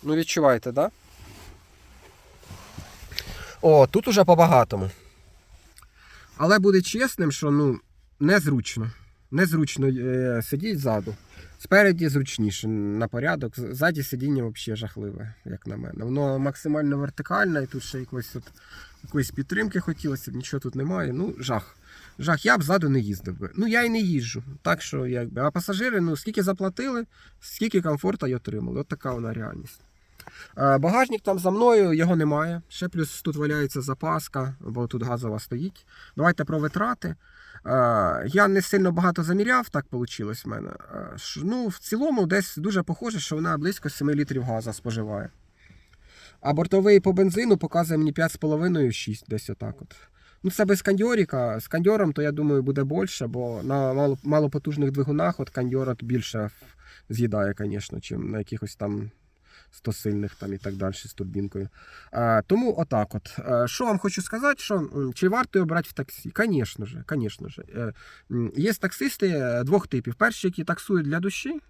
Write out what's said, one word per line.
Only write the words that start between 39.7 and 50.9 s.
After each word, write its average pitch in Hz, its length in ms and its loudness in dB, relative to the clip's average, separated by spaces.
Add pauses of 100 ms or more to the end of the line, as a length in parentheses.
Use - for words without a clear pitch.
получилось 113 580 -6
в - 40 -10
мене. 107 200 -8
Е, - 480 -14
ш-, - 260 -10
ну, 233 240 -2
в 180 100 -6
цілому 240 480 0
десь 185 320 0
дуже 185 260 0
похоже, 220 360 -4
що 147 160 -6
вона 160 220 -2
близько 151 320 -4
семи 143 240 -2
літрів 139 300 -2
газу 113 300 -4
споживає. 107 560 -6 (1120)
А 139 120 0
бортовий 190 460 8
по 190 140 4
бензину 190 440 4
показує 165 400 0
мені 156 140 2
п'ять 160 200 0
з - 60 -14
половиною, 156 540 2
шість, - 360 -6
десь 107 220 -6
отак 107 320 -8
от. - 140 -20 (480)
Ну, 185 80 0
це 208 140 2
без 190 160 2
кондьоріка. 185 800 2